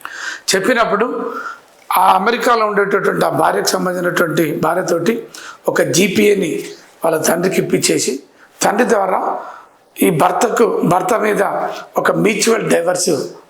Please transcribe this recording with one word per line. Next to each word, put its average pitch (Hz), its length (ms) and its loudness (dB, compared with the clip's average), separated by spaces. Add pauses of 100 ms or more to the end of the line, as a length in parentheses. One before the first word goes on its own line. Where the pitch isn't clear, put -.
(540)
చెప్పినప్పుడు 220 800 0 (640)
ఆ 190 180 6
అమెరికాలో 233 520 2
ఉండేటటువంటి 196 600 0
ఆ - 20 0
భార్యకు 185 380 0
సంబంధించినటువంటి 175 880 -2
భార్యతోటి 170 720 -2 (420)
ఒక 175 140 2
జీపీఏని 190 840 2 (400)
వాళ్ళ 160 180 0
తండ్రికి 175 380 0
ఇప్పించేసి, - 600 -2 (400)
తండ్రి 208 260 2
ద్వారా 196 500 0 (640)
ఈ 196 80 4
భర్తకు, 185 760 2
భర్త 185 300 2
మీద 208 280 0 (540)
ఒక - 140 2
మ్యూచువల్ 190 600 0
డైవర్స్ 170 560 0 (240)